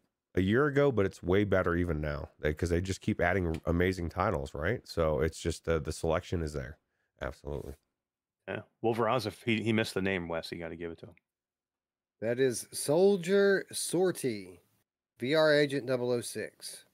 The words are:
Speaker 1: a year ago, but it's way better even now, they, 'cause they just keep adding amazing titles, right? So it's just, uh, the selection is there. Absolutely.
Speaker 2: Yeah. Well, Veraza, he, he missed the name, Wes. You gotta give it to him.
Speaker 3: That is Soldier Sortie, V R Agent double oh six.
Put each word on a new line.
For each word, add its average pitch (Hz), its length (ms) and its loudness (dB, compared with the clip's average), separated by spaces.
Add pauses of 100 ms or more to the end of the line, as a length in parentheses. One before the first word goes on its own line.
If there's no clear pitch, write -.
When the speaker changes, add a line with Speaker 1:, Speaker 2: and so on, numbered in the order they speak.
(360)
Speaker 1:
a 92 60 4
year 110 260 4
ago, 143 240 4
but 107 140 2
it's - 180 -6
way 95 220 4
better 92 300 2
even 85 260 0
now, 73 280 -4 (100)
they, 76 140 0
'cause 85 160 -2
they 87 120 2
just 92 200 -4
keep - 200 -2
adding 87 440 2
amazing 87 440 2
titles, 85 440 -2
right? 80 320 -4
So 78 360 0
it's 78 180 -2
just, - 280 -6
uh, 82 120 0
the 73 140 -6
selection 85 480 -2
is 76 120 -6
there. 69 240 -10 (440)
Absolutely. 69 540 -10 (720)
Speaker 2:
Yeah. 104 120 -8 (200)
Well, 113 120 0
Veraza, 110 400 0 (120)
he, 110 180 0
he 113 100 0
missed 110 200 0
the 95 80 -2
name, 95 260 -2
Wes. 82 240 -6
You 92 80 -10
gotta 82 160 -10
give 85 160 -8
it 82 80 -12
to - 80 -18
him. 107 80 -20 (1040)
Speaker 3:
That 117 180 -2
is 127 360 0
Soldier 196 1000 2
Sortie, 117 880 -2 (600)
V 127 140 -2
R 156 200 6
Agent 139 340 2
double 123 240 0
oh 120 100 2
six. - 600 -12 (100)